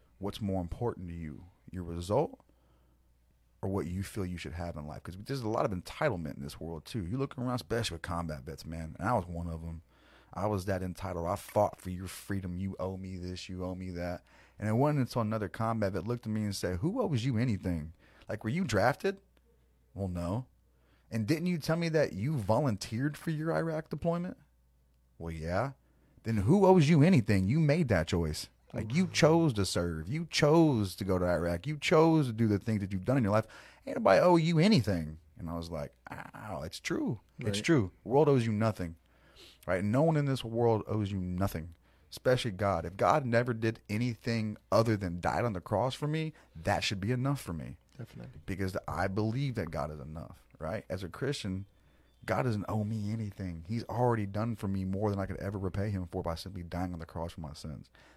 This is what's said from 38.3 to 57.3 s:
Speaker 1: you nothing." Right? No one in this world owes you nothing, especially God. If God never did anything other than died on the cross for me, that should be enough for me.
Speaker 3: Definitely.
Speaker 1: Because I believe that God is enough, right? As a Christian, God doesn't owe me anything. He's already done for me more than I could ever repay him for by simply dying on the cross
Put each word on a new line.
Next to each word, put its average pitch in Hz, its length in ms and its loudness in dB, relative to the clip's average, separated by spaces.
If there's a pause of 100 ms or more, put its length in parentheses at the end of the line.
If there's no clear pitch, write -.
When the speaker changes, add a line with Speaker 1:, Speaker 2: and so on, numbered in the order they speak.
Speaker 1:
you 113 80 0
nothing." 101 440 0 (720)
Right? 92 180 0
No 117 180 4
one 160 140 4
in 147 80 2
this 135 180 0
world 113 440 2
owes 104 260 0
you 98 80 -2
nothing, 90 540 -2 (360)
especially 123 420 0
God. 90 340 0
If 87 100 -10
God 123 300 4
never 120 260 2
did 113 280 0 (100)
anything 110 680 -2 (160)
other 110 240 6
than 87 240 -4
died 85 240 2
on 117 80 0
the 92 80 -6
cross 110 340 0
for 147 140 -4
me, 156 240 -2 (240)
that 85 260 0
should 104 180 -2
be 101 120 0
enough 131 260 0
for - 140 -8
me. 67 240 -8 (220)
Speaker 3:
Definitely. 110 480 -14
Speaker 1:
Because 92 400 -2
I 85 220 -2
believe 110 480 -2
that 92 140 -4
God 78 200 -4
is 76 100 -10
enough, 78 420 -12 (160)
right? 85 300 -6
As 95 140 -4
a 90 80 -8
Christian, 98 560 -4 (580)
God 110 200 0
doesn't 107 220 0
owe 107 180 -2
me 104 280 -4
anything. 95 560 -6
He's 113 160 -4
already 117 400 0
done 104 320 -4
for 101 120 -6
me 98 180 -2
more 95 240 0
than 101 80 0
I 95 80 -2
could 95 100 -8
ever 98 220 -4
repay 98 320 -2
him 92 160 -2
for 92 160 -4
by 85 120 -2
simply 92 280 -8
dying 87 320 -4
on 82 40 -8
the 80 80 -10
cross 85 260 -6